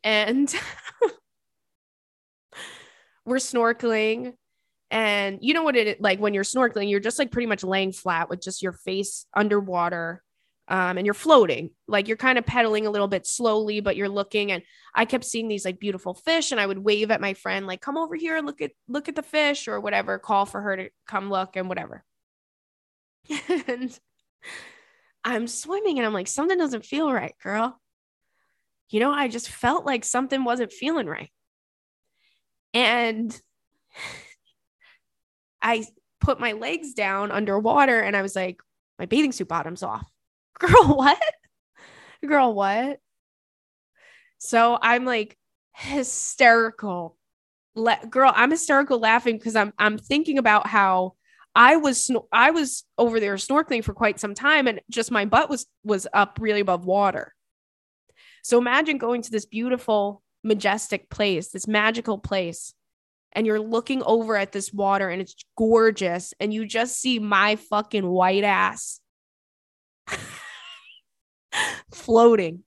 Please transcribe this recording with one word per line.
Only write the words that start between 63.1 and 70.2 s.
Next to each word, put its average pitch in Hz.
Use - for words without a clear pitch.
and 226
you're 214
looking 233
over 226
at 196
this 196
water, 196
and 180
it's 185
gorgeous, 220
and 208
you 220
just 226
see 254
my 208
fucking 214
white 185
ass 190
<laughs> -